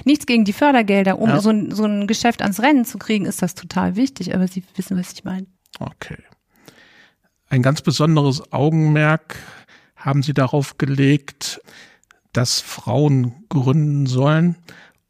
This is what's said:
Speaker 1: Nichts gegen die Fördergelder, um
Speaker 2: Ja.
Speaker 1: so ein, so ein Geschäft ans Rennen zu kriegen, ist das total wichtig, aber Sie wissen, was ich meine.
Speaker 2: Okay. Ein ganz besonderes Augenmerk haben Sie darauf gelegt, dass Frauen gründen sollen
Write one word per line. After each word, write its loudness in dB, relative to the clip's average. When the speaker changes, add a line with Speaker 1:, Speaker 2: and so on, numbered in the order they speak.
Speaker 1:
Nichts 2
gegen 2
die 0
Fördergelder, 2
um 0
Speaker 2:
Ja. 4
Speaker 1:
so 2
ein, 0
so -2
ein -2
Geschäft 0
ans -2
Rennen 4
zu -12
kriegen, -2
ist -6
das -2
total -4
wichtig, -2
aber 2
Sie -8
wissen, -4
was -8
ich -20
meine. -8
Speaker 2:
Okay. -12
Ein 2
ganz -4
besonderes 0
Augenmerk 0
haben -2
Sie -4
darauf -2
gelegt, 0
dass -2
Frauen 0
gründen 2
sollen 2